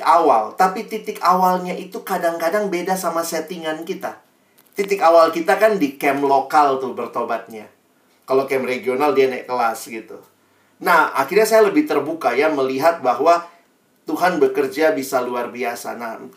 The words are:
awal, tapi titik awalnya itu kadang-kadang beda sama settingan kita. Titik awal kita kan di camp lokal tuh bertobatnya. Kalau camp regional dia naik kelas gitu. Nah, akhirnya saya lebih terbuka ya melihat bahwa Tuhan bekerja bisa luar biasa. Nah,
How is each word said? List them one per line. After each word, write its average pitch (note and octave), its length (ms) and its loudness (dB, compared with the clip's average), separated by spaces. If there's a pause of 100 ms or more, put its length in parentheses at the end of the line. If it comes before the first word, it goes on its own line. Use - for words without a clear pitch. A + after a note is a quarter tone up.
awal, C#3 480 4
tapi F#3+ 320 0
titik G#3+ 320 -10
awalnya F3+ 560 2
itu - 320 -12
kadang-kadang F3 640 -2
beda F3 240 -2
sama E3 320 -4
settingan D#3+ 560 -8
kita. - 400 -10 (560)
Titik G3 240 -2
awal E3 320 6
kita F#3 240 0
kan G#3 240 2
di C3+ 160 -2
camp C#3+ 260 0
lokal C#3 540 2
tuh B2+ 160 -6
bertobatnya. A2+ 720 -8 (560)
Kalau C3+ 240 0
camp C3 180 -2
regional B2+ 540 0
dia C3+ 80 6
naik B2 240 -4
kelas A#2+ 400 -2
gitu. G#2 320 -14 (560)
Nah, D#3+ 320 2
akhirnya F#3+ 340 2
saya A3 220 6
lebih D3+ 240 4
terbuka D3 400 -2
ya D3+ 240 2
melihat C3+ 480 0
bahwa C#3 420 2 (640)
Tuhan E3 320 -2
bekerja C#3+ 560 2
bisa C3+ 240 -2
luar A#2+ 320 -6
biasa. A#2 480 -8
Nah, A2+ 240 -10 (140)